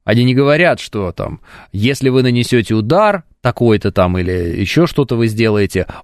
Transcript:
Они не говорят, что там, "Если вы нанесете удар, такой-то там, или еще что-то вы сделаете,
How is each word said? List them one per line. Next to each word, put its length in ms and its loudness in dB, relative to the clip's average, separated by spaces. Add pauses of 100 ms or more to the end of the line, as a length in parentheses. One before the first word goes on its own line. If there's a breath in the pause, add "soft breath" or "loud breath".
Они 220 2
не 100 2
говорят, 460 2
что 320 -8
там, 260 -10 (320 loud breath)
"Если 380 -2
вы 120 2
нанесете 540 0
удар, 480 0 (160)
такой-то 540 0
там, 240 2
или 420 -4
еще 280 0
что-то 280 -2
вы 120 2
сделаете, 600 0 (160 loud breath)